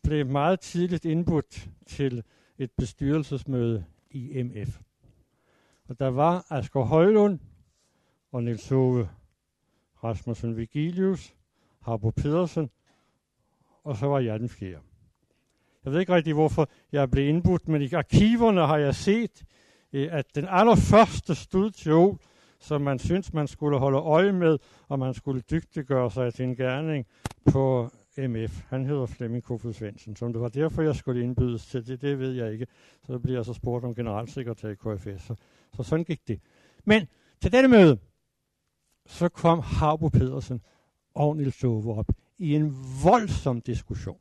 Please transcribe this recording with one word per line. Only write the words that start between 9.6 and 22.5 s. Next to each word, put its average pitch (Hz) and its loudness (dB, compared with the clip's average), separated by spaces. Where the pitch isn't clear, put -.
Rasmussen 117 -8
Vigilius, 170 -4
Harbo 113 -4
Pedersen, 160 -2
og 143 -6
så 127 -4
var 143 2
jeg 110 -2
den 120 -6
fjerde. 90 -14
Jeg 139 -6
ved 170 0
ikke 180 0
rigtig, 156 2
hvorfor 156 2
jeg 139 0
blev 139 2
indbudt, 170 0
men 151 0
i 127 -4
arkiverne 208 4
har 151 2
jeg 143 2
set, 214 -2
øh, 139 -4
at 151 -4
den 147 -4
allerførste 202 6
studieol, 185 2